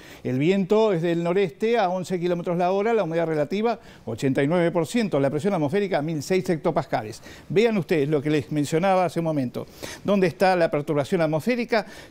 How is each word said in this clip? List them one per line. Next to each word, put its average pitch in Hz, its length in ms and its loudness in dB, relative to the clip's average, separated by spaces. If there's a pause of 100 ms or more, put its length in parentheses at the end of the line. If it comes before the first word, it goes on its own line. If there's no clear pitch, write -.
(240)
el 127 160 -2
viento 196 540 4
es 165 100 0
del 170 200 0
noreste 196 540 0
a 196 120 2
once 185 300 -4
kilómetros 175 380 -2
la 180 140 2
hora, 202 220 0
la 214 100 2
humedad 165 240 0
relativa 190 520 -2 (260)
ochenta 135 380 0
y 143 40 2
nueve 170 240 2
por 165 160 0
ciento, 196 320 0
la 139 100 2
presión 151 240 -2
atmosférica 170 480 0
mil 156 220 -4
seis 185 260 -2
hectopascales. 147 720 -2 (280)
Vean 220 280 2
ustedes 156 320 0
lo 151 140 0
que 151 80 0
les 151 200 0
mencionaba 165 540 0
hace 165 140 -4
un 170 60 -2
momento, 131 420 -4 (360)
dónde 190 220 2
está 185 300 2
la 165 160 2
perturbación 147 500 -2
atmosférica 214 640 0 (260)